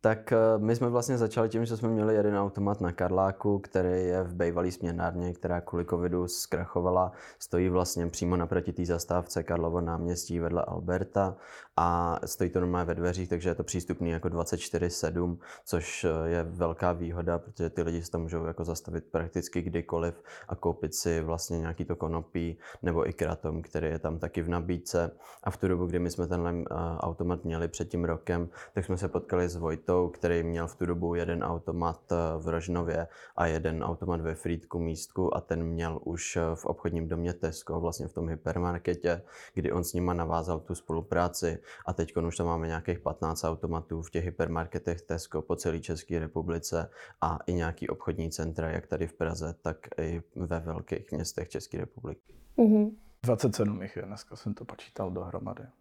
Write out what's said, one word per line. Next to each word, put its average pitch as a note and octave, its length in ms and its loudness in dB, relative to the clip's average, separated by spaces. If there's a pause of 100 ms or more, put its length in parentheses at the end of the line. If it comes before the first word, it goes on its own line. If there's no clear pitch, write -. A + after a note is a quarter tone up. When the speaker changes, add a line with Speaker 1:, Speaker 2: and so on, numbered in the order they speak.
Speaker 1:
Tak, A2 320 2
eh, A#2+ 40 8 (220)
my A2 180 4
jsme A#2+ 120 2
vlastně A#2+ 300 2
začali A2+ 300 2
tím, A2+ 160 2
že A#2 120 -2
jsme A2+ 120 0
měli A2 260 4
jeden G#2 240 4
automat G2+ 420 2
na F2 120 2
Karláku, F#2+ 680 2
který F#2 480 2
je F2+ 160 2
v F2 120 -4
bejvalý F2 380 2
směnárně, F2 600 -2
která F2 280 0
kvůli E2+ 240 -2
covidu F2 440 2
zkrachovala. F2+ 840 2 (260)
Stojí F2+ 300 2
vlastně F2 380 2
přímo F2 300 0
naproti F2 360 0
té F2 120 -2
zastávce E2+ 580 0
Karlovo E2+ 380 0
náměstí E2+ 600 -2
vedle E2+ 240 0
Alberta F2+ 720 0 (400)
a E2+ 480 4
stojí - 260 0
to F#2 100 2
normálně F2+ 260 2
ve E2+ 80 2
dveřích, F2 340 0
takže F2 200 0
je E2+ 60 2
to E2 100 -2
přístupný E2+ 460 -2
jako E2 180 0
dvacet E2+ 300 0
čtyři F2 320 0
sedm, F2 480 0 (260)
což, - 400 -2
eh, D#2+ 240 2
je E2+ 140 2
velká E2+ 500 2
výhoda, E2+ 460 0
protože E2+ 320 -4
ty F2 120 0
lidi E2 200 0
se - 80 -10
tam F2 120 -2
můžou E2 220 -2
jako E2 200 -4
zastavit E2 460 -4
prakticky E2+ 520 -2
kdykoliv E2+ 600 -2 (260)
a F2+ 80 -6
koupit E2 380 -2
si E2 260 2
vlastně E2 380 -2
nějaký E2 260 -4
to E2+ 120 -4
konopí E2 640 -2 (240)
nebo E2 260 2
i D#2+ 40 -4
kratom, D#2+ 500 -2
který D#2+ 240 -2
je D#2 120 0
tam D#2+ 200 -2
taky D#2+ 240 -2
v E2 60 -2
nabídce. E2+ 640 0 (340)
A G#2 60 0
v - 60 -6
tu G2 120 0
dobu, F2+ 180 2
kdy E2+ 120 0
my F2 120 2
jsme E2+ 160 -2
tenhle, F2 340 0
eh, - 40 -2 (340)
automat F2 460 -2
měli E2 240 0
před - 200 -4
tím F2 160 0
rokem, E2+ 440 0 (260)
tak F#2+ 100 0
jsme F#2 140 -2
se F#2 100 -2
potkali F2+ 400 2
s F2 80 -4
Vojtou, E2 380 0 (140)
který E2+ 340 2
měl E2 260 0
v - 80 -10
tu F2 100 0
dobu E2+ 280 0
jeden E2+ 300 0
automat, E2+ 560 -2 (120)
eh, - 20 2 (240)
v D#2+ 100 -4
Rožnově E2 600 0 (280)
a E2+ 100 2
jeden D#2+ 380 0
automat E2+ 360 0
ve D#2+ 140 -2
Frýdku E2+ 440 -4
místku E2 580 0
a - 40 0
ten E2 240 -2
měl E2 400 -2
už, - 320 -4
eh, F2 40 2 (140)
v - 120 -8
obchodním E2 420 -2
domě E2+ 240 0
Tesco, E2 480 -4
vlastně E2 280 -2
v - 40 -10
tom E2 160 -2
hypermarketě, E2+ 960 0 (320)
kdy - 180 0
on F2 120 0
s - 80 -6
nima F2+ 220 2
navázal E2 460 0
tu F2+ 140 -6
spolupráci E2+ 840 0 (280)
a F#2 60 -2
teďkon E2+ 340 0
už E2 100 -2
tam E2+ 100 0
máme E2 200 0
nějakých E2 340 -2
patnáct D#2+ 440 -2
automatů E2 580 -2
v - 80 -12
těch E2+ 140 -2
hypermarketech E2 800 -2
Tesco E2 400 -4
po E2+ 140 -2
celé E2 240 -2
České E2 380 -4
republice E2 720 -2 (300)
a E2 260 0
i F2+ 80 0
nějaký E2 340 -2
obchodní E2 420 -2
centra, E2 400 -2
jak E2 160 -4
tady E2 200 -2
v E2 60 -8
Praze, E2 500 -4
tak E2 140 -2 (240)
i E2 220 -2 (140)
ve E2+ 240 -2
velkých E2 520 -6
městech - 360 -4
České - 300 -8
republiky. - 560 -10 (220)
Speaker 2:
Mhm. G#3+ 340 8 (320)
Speaker 3:
Dvacet A#2 320 2
sedm G#2 280 0
jich G2 140 -10
je, - 60 -8
dneska G2 340 -12
jsem G#2 180 -4
to - 100 -12
počítal - 460 -6
dohromady. F2+ 520 -6 (180)